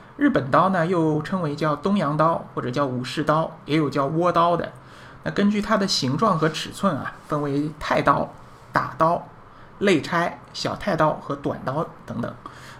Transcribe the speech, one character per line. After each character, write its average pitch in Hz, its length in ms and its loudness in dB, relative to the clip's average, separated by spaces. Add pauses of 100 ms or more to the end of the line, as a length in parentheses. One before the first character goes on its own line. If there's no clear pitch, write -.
(160)
日 285 120 4
本 135 240 0
刀 165 160 6
呢 175 180 2
又 160 340 2
称 185 220 -4
为 143 140 -4
叫 151 180 0
“东 196 240 0
洋 151 180 0
刀” 160 380 2
或 147 80 -6
者 123 80 -4
叫 143 160 0
“武 127 160 -4
士 135 220 -4
刀”， 156 400 0
也 147 120 0
有 147 140 2
叫 139 180 0
“倭 170 220 2
刀” 170 260 4
的。 - 140 -4 (540)
那 156 80 -4
根 202 180 2
据 208 100 0
它 208 160 0
的 196 120 2
形 131 280 0
状 190 220 2
和 156 100 2
尺 - 220 -6
寸 185 260 -2
啊， 113 160 -6 (140)
分 147 160 -2
为 147 380 -2
太 - 200 0
刀、 143 320 2 (400)
打 - 240 -2
刀、 165 300 2 (540)
类 190 200 4
拆、 175 380 -2 (140)
小 107 240 -6
太 190 180 -2
刀 156 200 2
和 - 200 -8
短 - 300 -6
刀 143 200 -4 (220)
等 113 140 -6
等。 - 120 -4 (480)